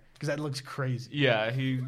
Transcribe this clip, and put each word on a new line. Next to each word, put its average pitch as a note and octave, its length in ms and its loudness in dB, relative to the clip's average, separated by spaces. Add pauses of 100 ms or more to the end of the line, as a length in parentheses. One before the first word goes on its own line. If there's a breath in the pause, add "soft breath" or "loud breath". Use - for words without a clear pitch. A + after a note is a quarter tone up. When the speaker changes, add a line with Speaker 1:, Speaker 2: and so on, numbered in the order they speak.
(180)
Speaker 1:
'Cause D3 100 -4
that D3 120 -2
looks D3 220 -4
crazy. B2+ 500 -4
Speaker 2:
Yeah, A#2+ 380 4
he C3 380 0